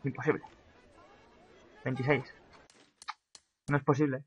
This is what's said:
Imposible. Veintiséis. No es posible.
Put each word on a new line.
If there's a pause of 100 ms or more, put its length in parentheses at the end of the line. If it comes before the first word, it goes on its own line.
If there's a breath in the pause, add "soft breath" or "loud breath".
Imposible. (1400)
Veintiséis. (1300)
No
es
posible.